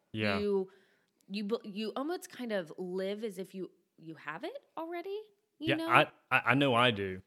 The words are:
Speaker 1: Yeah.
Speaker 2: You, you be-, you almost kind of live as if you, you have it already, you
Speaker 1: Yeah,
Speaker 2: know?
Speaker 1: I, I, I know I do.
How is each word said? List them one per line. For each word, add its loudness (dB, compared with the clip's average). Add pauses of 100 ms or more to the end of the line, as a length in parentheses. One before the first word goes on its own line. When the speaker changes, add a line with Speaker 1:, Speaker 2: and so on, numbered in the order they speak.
(120)
Speaker 1:
Yeah. 2
Speaker 2:
You, 0 (580)
you -6
be-, -2
you -6
almost -6
kind -8
of -2
live -4
as -8
if -10
you, -8 (280)
you -14
have -10
it -8 (220)
already, -8 (400)
you -6
Speaker 1:
Yeah, 2
Speaker 2:
know? -4
Speaker 1:
I, 8 (240)
I, 4
I 6
know 6
I 6
do. -2